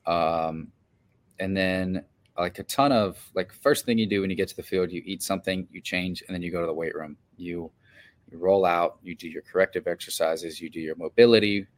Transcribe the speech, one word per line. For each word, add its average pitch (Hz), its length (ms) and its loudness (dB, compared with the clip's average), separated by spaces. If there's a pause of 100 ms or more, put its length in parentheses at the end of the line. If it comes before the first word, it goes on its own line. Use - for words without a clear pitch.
Um, 82 640 0 (720)
and 95 160 -2
then, 92 480 0 (340)
like, 90 200 -2
a 98 60 -8
ton 139 280 2
of, 104 260 2 (160)
like, 92 180 -2
first - 340 0
thing 117 120 2
you 110 80 2
do 98 140 2
when 95 100 0
you 90 60 -2
get 95 120 0
to - 80 -14
the 90 60 -10
field, 92 300 -2
you 85 120 -8
eat 95 180 -8
something, 95 500 -4
you 90 80 -16
change, 90 460 -4
and 95 80 -8
then 87 80 -4
you 87 100 -6
go 87 80 -2
to 85 60 -2
the 80 80 -2
weight 82 200 -4
room. 76 220 -10 (200)
You, 87 340 -8 (600)
you 82 80 -18
roll 95 280 4
out, 85 360 2
you 90 140 -12
do 87 120 -12
your 78 140 -12
corrective 95 460 0
exercises, 82 720 -4
you 80 100 -10
do 82 100 -10
your 80 160 -6
mobility, 104 720 4 (120)